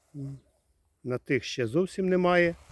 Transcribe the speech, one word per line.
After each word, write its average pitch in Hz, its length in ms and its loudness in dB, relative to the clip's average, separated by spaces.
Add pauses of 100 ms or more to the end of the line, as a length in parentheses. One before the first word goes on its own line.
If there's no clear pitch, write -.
(1040)
На 123 140 -4
тих 131 260 -2
ще 123 240 -4
зовсім 185 420 -2
немає. 175 460 4 (160)